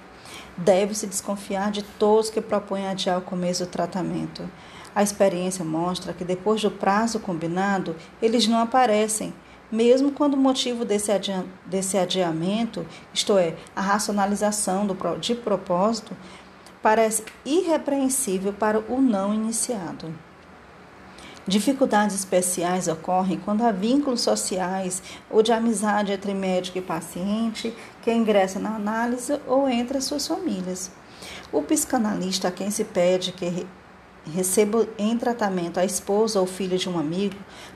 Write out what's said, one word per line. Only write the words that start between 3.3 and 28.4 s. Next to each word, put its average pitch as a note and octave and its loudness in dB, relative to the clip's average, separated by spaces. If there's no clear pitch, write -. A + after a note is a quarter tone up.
do F3+ -8
tratamento. E3+ -4
A G3+ 2
experiência F#3 2
mostra E3+ -2
que F3 -8
depois F#3 0
do G#3 2
prazo G#3 0
combinado, F3+ -2
eles A3+ 4
não A3+ 4
aparecem, G#3+ 2
mesmo B3 6
quando C#4 2
o - 0
motivo B3+ 2
desse G#3 0
adia-, F#3+ 0
desse F#3+ -2
adiamento, F3+ 0
isto - 2
é, E3 4
a G3 -2
racionalização G3+ 0
do G3 -2
pro-, E3+ -2
de A#3 -2
propósito, G3+ 0
parece A3 4
irrepreensível C4+ 0
para G#3+ 2
o A#3+ 0
não G#3 4
iniciado. G#3+ -4
Dificuldades G#3 2
especiais F3+ 0
ocorrem F#3 0
quando G#3+ 0
há A#3 4
vínculos A#3+ 2
sociais F#3+ -2
ou G#3+ 6
de A#3+ 2
amizade G#3 2
entre G3 -4
médico F#3 -2
e F3+ -2
paciente G3+ -4
que A3+ 2
ingressa G3+ 4